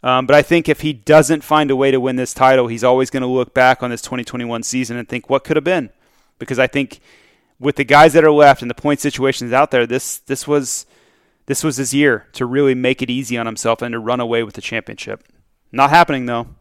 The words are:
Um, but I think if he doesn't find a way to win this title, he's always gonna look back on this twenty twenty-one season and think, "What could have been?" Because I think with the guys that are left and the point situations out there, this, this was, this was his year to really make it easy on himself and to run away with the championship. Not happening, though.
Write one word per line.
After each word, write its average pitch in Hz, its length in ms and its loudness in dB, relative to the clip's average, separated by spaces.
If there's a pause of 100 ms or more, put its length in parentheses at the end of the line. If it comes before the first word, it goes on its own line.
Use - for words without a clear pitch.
Um, 127 240 0
but 135 80 4
I 147 80 6
think 170 260 0
if 147 120 -2
he 156 120 -4
doesn't 147 520 2
find 151 260 0
a 135 60 0
way 135 140 2
to 131 100 2
win 127 160 -4
this 127 180 -6
title, 131 320 4
he's 113 180 -8
always 127 240 2
gonna 127 240 -6
look 127 220 -4
back 127 280 2
on 123 80 -6
this 117 120 -10
twenty 127 220 -10
twenty-one 117 380 -10
season 123 340 -6
and 120 120 -12
think, 127 220 -10
"What 135 140 -2
could 156 120 -2
have 143 80 -2
been?" 165 260 -2 (480)
Because 120 200 -8
I 127 80 2
think 135 340 -6 (600)
with 139 160 -4
the 147 80 -2
guys 147 300 6
that 160 100 6
are 156 80 6
left 147 300 6
and 120 80 -8
the 117 40 -8
point 147 240 -4
situations 127 540 -4
out 139 180 0
there, 123 160 0
this, 127 320 -6
this - 300 -10
was, 143 360 -4 (640)
this - 160 -6
was 147 140 -4
his 127 180 -6
year 139 380 0
to - 120 -6
really 135 300 0
make 127 280 -2
it 120 60 -6
easy 123 300 -6
on 113 80 -6
himself 113 360 -4
and 120 100 -8
to 117 80 -8
run 120 180 -4
away 117 240 -2
with 104 120 -10
the - 60 -16
championship. - 640 -12 (480)
Not 135 200 2
happening, 151 360 4
though. 120 220 -8 (120)